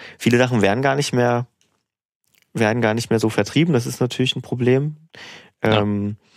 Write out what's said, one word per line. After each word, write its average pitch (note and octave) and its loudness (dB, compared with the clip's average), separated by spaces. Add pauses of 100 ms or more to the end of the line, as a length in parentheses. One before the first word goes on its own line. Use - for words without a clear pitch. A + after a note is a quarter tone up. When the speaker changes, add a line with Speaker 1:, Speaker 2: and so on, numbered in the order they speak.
(180)
Speaker 1:
Viele A#2+ 2
Sachen B2 2
werden G2 2
gar C3+ 0
nicht C#3+ -4
mehr, A#2+ 0 (1080)
werden A#2 2
gar A2 2
nicht A2+ -4
mehr A2+ 2
so A2 0
vertrieben, D3 0
das A#2+ 0
ist B2+ -6
natürlich B2+ -2
ein C3 -10
Problem. C3 0 (680)
Speaker 2:
Ja. A2 4
Speaker 1:
Ähm, G#2 -2 (200)